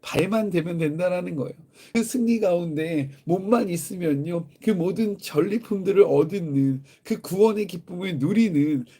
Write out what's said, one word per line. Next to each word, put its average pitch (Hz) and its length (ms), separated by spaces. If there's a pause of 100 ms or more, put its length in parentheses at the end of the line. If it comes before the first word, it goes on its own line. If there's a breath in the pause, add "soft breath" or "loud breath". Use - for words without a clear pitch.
발만 202 480
대면 170 280
된다라는 175 600
거예요. - 180 (380 loud breath)
그 233 100
승리 226 360
가운데 165 680 (140 loud breath)
몸만 196 460
있으면요, 170 800 (140)
그 220 100
모든 196 460
전리품들을 196 840
얻는, 143 800 (200 soft breath)
그 208 180
구원의 208 460
기쁨을 180 520
누리는 151 680 (140 soft breath)